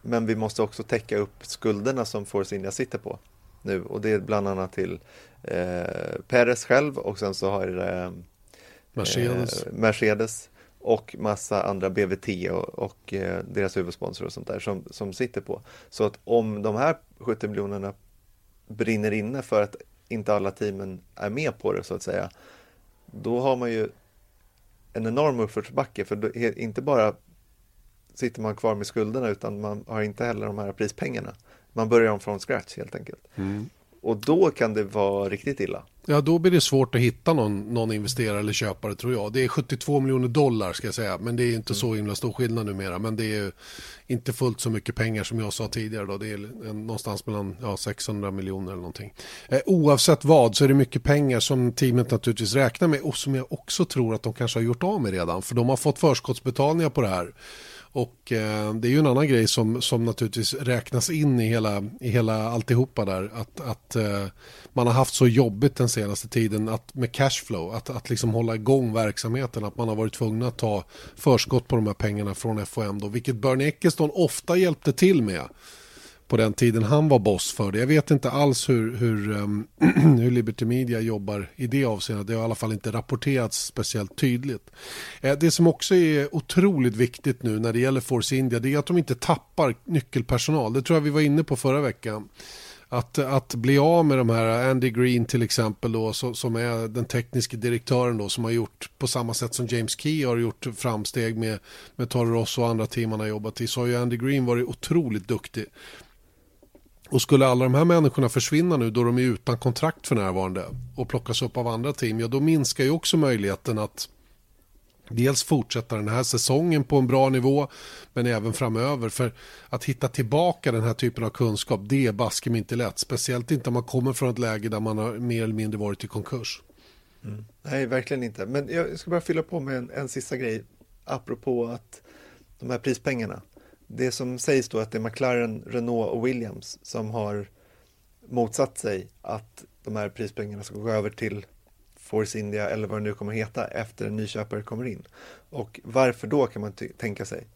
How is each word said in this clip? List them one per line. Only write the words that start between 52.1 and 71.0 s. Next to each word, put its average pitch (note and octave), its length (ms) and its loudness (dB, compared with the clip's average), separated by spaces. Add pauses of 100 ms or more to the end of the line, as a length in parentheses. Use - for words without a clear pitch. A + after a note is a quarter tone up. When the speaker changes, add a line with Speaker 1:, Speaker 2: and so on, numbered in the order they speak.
Speaker 2:
naturligtvis A2 420 0
räknar C3+ 340 4
med D3 140 2
och D3+ 160 -4
som C#3 180 -2
jag B2+ 180 -4
också - 320 -2
tror A2+ 300 0
att - 80 -6
de A2 100 -4
kanske A#2 260 -2
har A2+ 40 2
gjort A#2+ 200 0
av F#3+ 180 0
med G#2 100 0
redan, F2 300 -2
för A#2+ 140 -6
de A#2+ 140 4
har C3+ 80 4
fått - 220 0
förskottsbetalningar C#3 920 2
på C#3+ 120 0
det G#2+ 60 2
här. F2+ 260 -2 (600)
Och, - 380 -6
eh, G#2+ 420 -2
det A2+ 140 -2
är - 20 4
ju C#3+ 100 6
en D3+ 80 6
annan C3+ 200 4
grej A#2 200 6
som, A#2 340 2
som A#2 240 2
naturligtvis A2+ 480 -2
räknas A#2+ 560 -2
in D3 300 4
i A2 80 2
hela, G#2+ 360 2 (160)
i B2 100 -4
hela A2 400 2
alltihopa A#2+ 560 0
där. G2 280 -4
Att, - 260 -10
att, - 360 -8
eh, G2+ 300 0 (480)
man A#2+ 140 4
har A#2+ 60 4
haft C3 200 4
så B2+ 140 6
jobbigt A#2 480 4
den A#2 140 2
senaste G2+ 380 -4
tiden A2 420 0
att, - 260 -8
med B2 160 -2
cashflow, A2 640 -2
att, A#2 140 -8
att B2+ 200 -8
liksom A#2 240 0
hålla A2+ 220 0
igång A#2 380 2
verksamheten, A2+ 720 -2
att G#2 140 -8
man A#2 100 -2
har A2 80 0
varit A2 180 -2
tvungna A2+ 340 -2
att A#2 100 -6
ta G#2 260 0 (320)